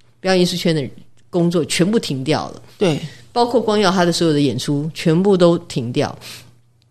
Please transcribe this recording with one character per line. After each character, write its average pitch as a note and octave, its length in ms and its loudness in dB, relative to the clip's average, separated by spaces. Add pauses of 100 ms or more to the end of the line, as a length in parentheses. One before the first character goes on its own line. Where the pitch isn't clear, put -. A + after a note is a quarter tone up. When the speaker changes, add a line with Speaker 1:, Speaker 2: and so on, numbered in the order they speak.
(200)
Speaker 1:
表 F#3 140 0
演 F3+ 80 4
艺 - 20 4
术 F3+ 120 -2
圈 E3+ 180 0
的 C#3+ 120 -2 (440)
工 E3+ 200 0
作 E3+ 140 0
全 E3+ 240 0
部 A3+ 100 0
停 C3 240 -4
掉 C3 280 -2
了。 - 120 -18 (140)
Speaker 2:
对。 E3 240 0 (320)
Speaker 1:
包 A#3+ 140 2
括 A#3+ 120 0
光 G#3+ 220 0
耀 F#3+ 100 4
他 F3+ 140 2
的 E3+ 80 2
所 E3+ 140 0
有 D#3 60 2
的 C#3+ 100 2
演 C3 160 0
出 D3 340 -4
全 D#3+ 300 0
部 G3 140 4
都 F3 240 4
停 B2 300 -8
掉。 B2+ 240 -4 (760)